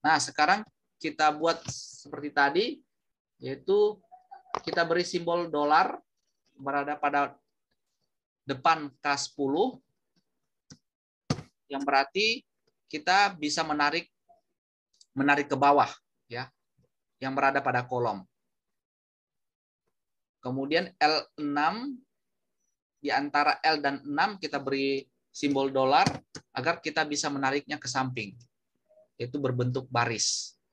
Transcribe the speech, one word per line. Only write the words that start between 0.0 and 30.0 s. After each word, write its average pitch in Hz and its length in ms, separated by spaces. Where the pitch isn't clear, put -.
Nah, 156 160
sekarang 175 440
kita 151 320
buat 165 400
seperti - 640
tadi, 147 300
yaitu 196 560
kita 165 160
beri 170 240
simbol 170 400
dolar 156 480
berada 143 400
pada 143 400
depan 143 560
K - 60
sepuluh, 147 640
yang 139 160
berarti 196 560
kita 185 480
bisa 147 240
menarik, 151 480
menarik 143 320
ke 143 80
bawah, 139 320
ya, 123 240
yang 135 80
berada 139 320
pada 123 240
kolom. 113 400
Kemudian 139 560
L 151 160
enam, 160 560
di 147 80
antara 143 560
L 156 160
dan 139 240
enam 160 320
kita 151 240
beri 135 480
simbol 139 400
dolar 135 360
agar 160 320
kita 156 240
bisa 147 240
menariknya 139 480
ke - 80
samping, 127 480
yaitu 123 240
berbentuk 127 480
baris. 120 720